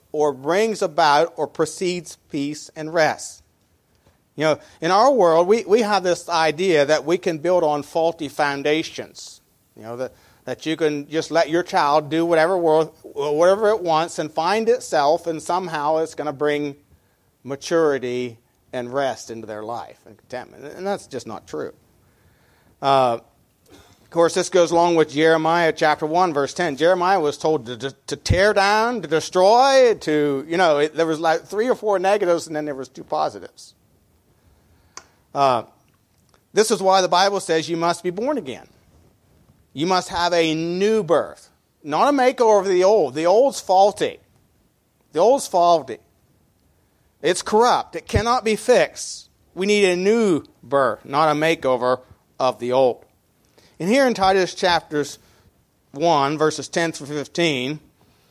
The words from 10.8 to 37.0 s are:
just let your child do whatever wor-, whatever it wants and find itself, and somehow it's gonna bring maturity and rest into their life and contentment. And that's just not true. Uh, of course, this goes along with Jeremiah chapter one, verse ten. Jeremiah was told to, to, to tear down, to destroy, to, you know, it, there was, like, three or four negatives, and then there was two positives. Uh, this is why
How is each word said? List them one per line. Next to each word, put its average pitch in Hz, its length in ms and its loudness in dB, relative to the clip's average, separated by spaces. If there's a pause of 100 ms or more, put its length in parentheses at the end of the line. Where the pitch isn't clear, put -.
just 156 220 -6
let 156 200 0
your 170 120 0
child 151 480 0
do 165 160 -2
whatever 170 300 2
wor-, 160 360 2 (100)
whatever 170 640 0
it 214 140 0
wants 165 360 -2
and 156 140 -8
find 208 360 -2
itself, 165 580 0
and 160 160 -6
somehow 160 560 -2
it's 160 160 -4
gonna 147 180 -6
bring 147 440 -4 (680)
maturity 127 920 -2 (340)
and 120 200 -8
rest 135 380 -4
into 110 160 -14
their 107 160 -12
life 113 440 -12
and 104 100 -20
contentment. - 480 -16
And 175 220 -14
that's 202 200 -6
just 131 200 -12
not 107 200 -14
true. 143 280 -10 (1080)
Uh, 131 360 2 (540)
of - 380 -20
course, 165 240 2
this 180 160 -2
goes 170 200 4
along 170 260 2
with 156 140 2
Jeremiah 160 600 2
chapter 156 340 0
one, 170 260 0
verse 139 220 -2
ten. 160 220 -4
Jeremiah 180 420 2
was 147 200 -2
told 156 280 -2
to, 123 100 -10
to, 127 140 -8 (160)
to 147 100 -8
tear 196 360 2
down, 214 500 0
to 165 60 -12
destroy, 226 920 4
to, 147 460 0
you 165 100 -4
know, 165 220 4
it, 151 160 0
there 165 120 0
was, 160 120 -4
like, 165 240 0
three 214 260 -4
or 240 60 0
four 202 240 -2
negatives, 185 480 0
and 160 80 -12
then 151 100 -6
there 147 100 -8
was 131 140 -12
two - 140 -20
positives. 143 720 -8 (1600)
Uh, 131 300 2 (880)
this 214 180 2
is 202 100 0
why 190 220 4